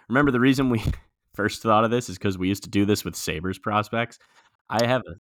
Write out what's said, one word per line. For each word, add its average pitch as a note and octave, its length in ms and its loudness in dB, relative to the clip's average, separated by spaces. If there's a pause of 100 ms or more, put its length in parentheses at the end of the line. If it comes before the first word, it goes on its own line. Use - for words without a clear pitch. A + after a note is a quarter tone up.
Remember, C#3 240 2
the A#2+ 80 2
reason C3 300 4
we A2+ 120 0 (260)
<laughs> - 260 -20
first - 280 -4
thought A2 220 4
of A2+ 80 2
this A#2+ 160 -2
is F#2 100 -10
'cause G2 200 -2
we F#2 100 0
used G2+ 160 -2
to - 60 -14
do G2+ 140 2
this G2+ 200 2
with F2 100 -8
Sabres F2 440 -6
prospects. G#2+ 600 -4 (520)
I A2+ 160 0
have B2 160 0
a E2 180 -12